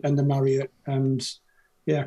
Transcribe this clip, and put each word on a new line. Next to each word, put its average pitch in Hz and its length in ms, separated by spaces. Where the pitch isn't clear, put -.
and 143 120
the 139 60
Marriott, 135 480
and 135 420
yeah. 147 220